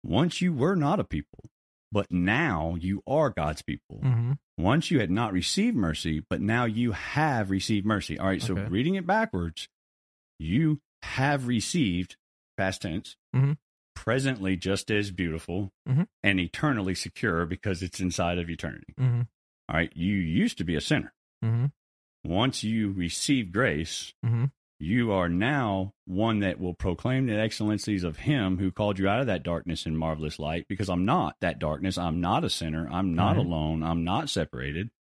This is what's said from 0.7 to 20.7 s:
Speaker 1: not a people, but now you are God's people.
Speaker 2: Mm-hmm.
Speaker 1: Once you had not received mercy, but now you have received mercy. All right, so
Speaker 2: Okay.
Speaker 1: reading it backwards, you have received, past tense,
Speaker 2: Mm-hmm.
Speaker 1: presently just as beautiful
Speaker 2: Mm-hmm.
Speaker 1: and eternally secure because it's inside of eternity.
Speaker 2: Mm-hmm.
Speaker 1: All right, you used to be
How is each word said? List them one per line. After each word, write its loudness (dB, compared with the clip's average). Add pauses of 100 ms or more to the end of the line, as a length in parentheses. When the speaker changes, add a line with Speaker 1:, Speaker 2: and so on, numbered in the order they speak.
Speaker 1:
not 2
a 0
people, -6 (460)
but 0
now 2
you -2
are 2
God's -2
people. -8
Speaker 2:
Mm-hmm. 2 (240)
Speaker 1:
Once 2
you 4
had 2
not 0
received 2
mercy, 0
but -2
now 2
you 0
have 0
received 0
mercy. 0
All 0
right, 0
so -2
Speaker 2:
Okay. -2
Speaker 1:
reading 2
it -4
backwards, -2 (760)
you 2 (240)
have 0
received, 0 (420)
past -2
tense, -6 (180)
Speaker 2:
Mm-hmm. 4 (400)
Speaker 1:
presently 0
just -2
as 0
beautiful -4 (140)
Speaker 2:
Mm-hmm. 4 (200)
Speaker 1:
and 4
eternally 0
secure 0
because -4
it's -8
inside 0
of -4
eternity. -10
Speaker 2:
Mm-hmm. 2 (460)
Speaker 1:
All -2
right, 2
you 0
used 2
to -2
be 0